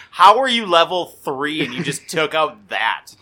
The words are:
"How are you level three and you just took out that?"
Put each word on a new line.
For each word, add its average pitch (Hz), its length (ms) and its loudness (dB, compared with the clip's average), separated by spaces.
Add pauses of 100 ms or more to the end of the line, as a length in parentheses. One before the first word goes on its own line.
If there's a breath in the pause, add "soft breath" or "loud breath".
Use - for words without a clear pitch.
(120 loud breath)
"How 202 280 6
are 269 80 0
you 233 180 -2
level 170 420 2
three 147 560 -6
and 123 100 -10
you 160 100 -8
just - 260 -8
took 156 260 -4
out 120 340 -4
that?" 104 380 -4 (140 loud breath)